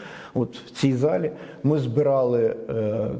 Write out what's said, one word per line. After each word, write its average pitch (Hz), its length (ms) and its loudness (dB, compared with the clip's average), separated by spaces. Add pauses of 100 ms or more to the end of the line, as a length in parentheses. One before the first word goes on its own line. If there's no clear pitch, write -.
(340)
от 123 240 -2
в - 140 -18
цій 139 220 2
залі 156 380 2 (320)
ми 147 160 4
збирали, 123 760 2 (140)
е, 107 380 0 (120)